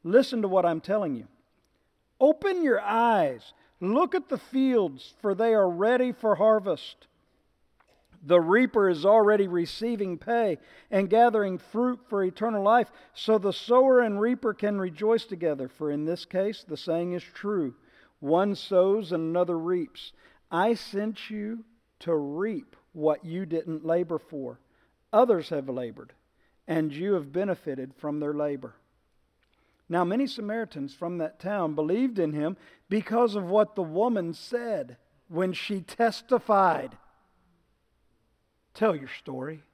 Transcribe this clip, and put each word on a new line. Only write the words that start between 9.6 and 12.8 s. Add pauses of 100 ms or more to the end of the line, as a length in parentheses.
pay (340)
and
gathering
fruit
for
eternal
life, (220)